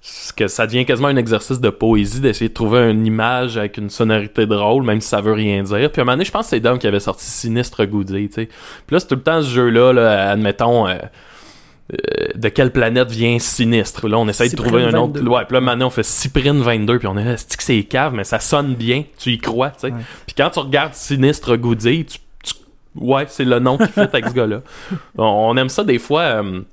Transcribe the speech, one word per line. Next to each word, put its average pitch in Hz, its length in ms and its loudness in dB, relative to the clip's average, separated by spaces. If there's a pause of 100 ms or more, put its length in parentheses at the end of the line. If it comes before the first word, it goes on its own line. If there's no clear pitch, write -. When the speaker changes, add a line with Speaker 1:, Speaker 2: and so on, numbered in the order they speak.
Speaker 1:
c'est - 320 -14
que 107 140 -2
ça 113 180 -2
devient 123 200 -2
quasiment 135 220 0
un 139 80 2
exercice 117 440 0
de 120 80 2
poésie, 107 520 2
d'essayer 117 280 0
de - 60 -6
trouver 117 360 2
une 110 160 2
image 113 520 -2
avec 104 180 -6
une 104 140 -8
sonorité 110 560 0
drôle, 107 380 2
même 107 180 0
si - 60 -6
ça 107 120 0
veut 107 140 0
rien 104 280 0
dire. 104 300 0
Puis - 80 -2
à - 20 2
un - 20 2
moment 123 80 2
donné, 156 120 0
je - 60 -6
pense 220 160 -4
que - 40 -8
c'est 117 100 0
Dom 120 180 2
qui 120 80 -4
avait 101 140 2
sorti - 260 -6
Sinistre 117 580 -2
Goudille, 101 440 -4
tu - 80 -14
sais. 113 100 -6 (400)
Puis - 80 -4
là, 180 60 4
c'est - 80 -14
tout 180 80 0
le 135 60 -6
temps 160 200 0
ce 139 60 -2
jeu-là, 123 440 4
là, 107 380 4
admettons, 107 580 2
euh, 92 60 -2 (1000)
euh, - 40 -6 (400)
de 113 120 -2
quelle 131 220 2
planète 120 400 2
vient 117 280 0
Sinistre ? 113 720 0
Là, 107 100 2
on 113 100 2
essaie 107 160 2
de 123 60 2
Speaker 2:
Cyprine 135 180 -2
Speaker 1:
trouver 120 160 4
un 117 100 2
autre. 123 240 2
Speaker 2:
vingt-deux. 127 100 0
Speaker 1:
Ouais, 117 160 2
puis 123 100 -6
là, 127 60 4
maintenant, 127 280 0
on - 20 0
fait 110 140 -2
Cyprine 139 580 0
vingt-deux, 117 360 2
puis 107 100 -2
on 95 100 -4
est, 113 180 -2
c'est-tu - 200 -8
que - 60 -8
c'est 113 200 2
cave, 135 320 -2
mais 101 100 -4
ça 113 140 -4
sonne 143 360 0
bien, 120 300 -2 (140)
tu 127 140 -4
y 113 60 -2
crois, 123 320 -2
tu - 100 -20
sais. 127 80 -6
Speaker 3:
Ouais. 120 100 -8 (280)
Speaker 1:
Puis - 100 -18
quand 151 140 2
tu 165 100 -4
regardes 139 340 -2
Sinistre 135 640 0
Goudille, 120 500 0
tu, - 120 -10 (260)
tu, - 100 -6 (400)
ouais, 135 340 0
c'est - 160 -4
le 123 140 2
nom 127 180 2
qui 131 120 2
fit - 120 -2
avec 127 280 0
ce 117 60 -6
gars-là. 113 260 -2 (280)
Speaker 2:
<laughs> - 300 -10
Speaker 1:
On, 110 60 0
on 110 320 2
aime 131 120 0
ça 208 140 -4
des 165 160 2
fois, 151 240 0
euh, 104 380 -2
tu 95 120 -16